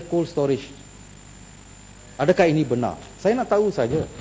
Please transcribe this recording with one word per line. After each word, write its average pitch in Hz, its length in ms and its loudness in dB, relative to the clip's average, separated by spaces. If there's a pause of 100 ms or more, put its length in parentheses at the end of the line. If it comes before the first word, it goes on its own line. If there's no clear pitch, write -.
cold 170 240 -2
storage. 139 400 -2 (1500)
Adakah 170 320 4
ini 151 160 2
benar? 120 320 -2 (160)
Saya 202 160 0
nak 247 160 -2
tahu 208 240 2
saja 131 320 -2 (160)